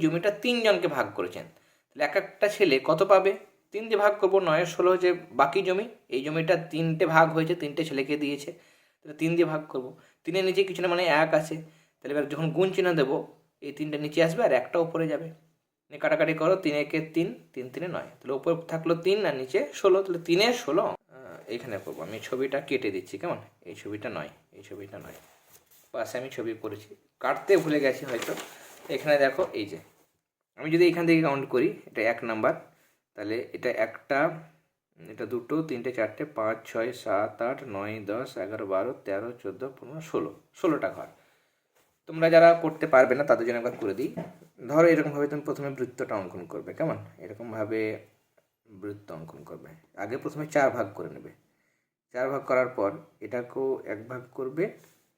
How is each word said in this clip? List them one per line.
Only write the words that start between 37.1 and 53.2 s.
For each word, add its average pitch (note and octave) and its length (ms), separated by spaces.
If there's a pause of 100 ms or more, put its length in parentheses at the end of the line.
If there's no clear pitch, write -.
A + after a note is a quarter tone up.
আট, B2+ 160 (100)
নয়, G#2 280 (160)
দশ, B2+ 260
এগারো, G#2+ 300
বারো, G2 240 (120)
তেরো, G2+ 260 (120)
চোদ্দো, G2 260 (100)
পনেরো, D3 240
ষোলো, F#2+ 300 (280)
ষোলোটা C#3+ 300
ঘর। - 200 (1040)
তোমরা D#3+ 240
যারা E3 140 (140)
করতে D#3 300
পারবে C3 260
না, C#3+ 100
তাদের A#2 180
জন্য A#2+ 120
একবার A#2 220
করে G2 180
দিই। E3 100 (640)
ধরো, E3 220
এরকমভাবে D3 380
তুমি D3 160
প্রথমে C#3 300
বৃত্তটা B2 440
অঙ্কন F2+ 200 (120)
করবে, - 260
কেমন? E3 180 (260)
এরকমভাবে A2 580 (1000)
বৃত্ত G2+ 260 (100)
অঙ্কন D#2+ 220 (100)
করবে। D#2+ 200 (340)
আগে A2+ 200
প্রথমে D3+ 220 (100)
চার C#3 200
ভাগ A2 120 (100)
করে E2 180
নেবে, - 160 (800)
চার B2+ 200
ভাগ C3+ 160
করার B2+ 280
পর G2+ 120 (360)